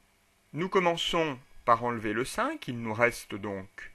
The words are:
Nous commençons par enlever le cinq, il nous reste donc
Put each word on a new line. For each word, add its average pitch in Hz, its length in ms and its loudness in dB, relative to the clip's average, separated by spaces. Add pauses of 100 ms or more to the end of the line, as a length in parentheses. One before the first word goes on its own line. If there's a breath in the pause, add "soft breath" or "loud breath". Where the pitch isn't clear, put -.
(540)
Nous 165 160 -4
commençons 170 680 2 (280)
par 117 180 6
enlever 113 300 -2
le 113 100 0
cinq, 277 460 -4
il 120 120 -6
nous 113 120 -4
reste 117 420 2
donc 98 600 -10